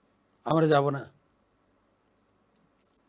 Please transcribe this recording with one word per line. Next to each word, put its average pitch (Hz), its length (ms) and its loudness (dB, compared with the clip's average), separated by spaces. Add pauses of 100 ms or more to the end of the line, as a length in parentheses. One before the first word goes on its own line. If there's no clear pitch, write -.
(460)
আমরা 160 200 0
যাব 143 240 2
না। 139 220 -10 (2000)